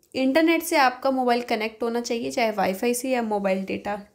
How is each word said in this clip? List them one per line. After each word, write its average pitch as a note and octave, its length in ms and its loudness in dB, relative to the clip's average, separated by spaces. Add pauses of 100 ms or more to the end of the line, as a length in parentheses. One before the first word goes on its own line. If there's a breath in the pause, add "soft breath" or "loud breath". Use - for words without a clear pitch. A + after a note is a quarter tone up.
(140)
इंटरनेट D#4+ 480 4
से D#4+ 140 -2
आपका C4 340 2
मोबाइल B3 320 2
कनेक्ट A3 400 -4
होना A#3 180 -2
चाहिए, A#3+ 300 -4
चाहे A#3+ 220 0
वाईफाई G3 420 0
से C4 160 -4
या B3 120 0
मोबाइल G3 420 -2
डेटा, G3+ 300 -6 (200)